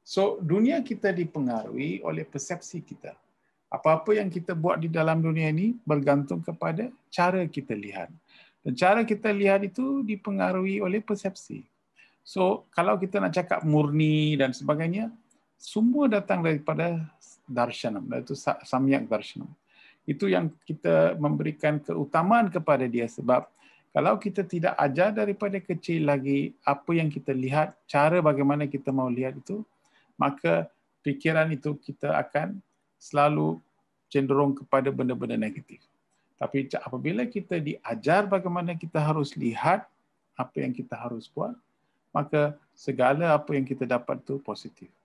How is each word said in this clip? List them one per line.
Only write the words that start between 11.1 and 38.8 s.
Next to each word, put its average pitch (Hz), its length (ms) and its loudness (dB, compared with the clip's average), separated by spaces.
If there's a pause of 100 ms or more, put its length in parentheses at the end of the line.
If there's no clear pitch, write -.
So, 190 480 0
kalau 190 240 2
kita 190 240 -2
nak 175 120 0
cakap 170 300 0
murni 151 760 4
dan 131 160 2
sebagainya, 165 560 -2 (460)
semua 247 540 2
datang 196 320 2
daripada 160 640 0 (400)
darshanam, 117 640 -4
iaitu 127 240 -6
sa-, - 320 -2
samyak 135 400 2
darshanam. - 440 -6 (600)
Itu 151 180 -2
yang 175 220 2 (160)
kita 165 560 4
memberikan 151 560 0
keutamaan 170 720 2
kepada 143 400 2
dia 117 160 0
sebab 123 400 0 (480)
kalau 180 240 2
kita 202 260 -4
tidak 170 380 -2
ajar 156 320 2
daripada 202 480 -2
kecil 165 480 -2
lagi 139 560 0
apa 143 300 0
yang 160 120 2
kita 147 300 -4
lihat, 147 480 0
cara 151 340 4
bagaimana 143 460 2
kita 139 240 -6
mau 131 220 0
lihat 131 260 -4
itu, 196 240 -8 (600)
maka 170 480 0 (320)
fikiran 160 480 2
itu 147 320 -4
kita 147 320 -4
akan 160 480 -2 (400)
selalu 151 560 2 (480)
cenderung 139 480 2
kepada 135 400 0
benda-benda 123 400 -4
negatif. 107 480 -6 (560)
Tapi 139 320 -4
ca-, - 160 -6
apabila 143 400 -4
kita 202 320 -6
diajar 151 720 0
bagaimana 175 480 -2
kita 165 240 -4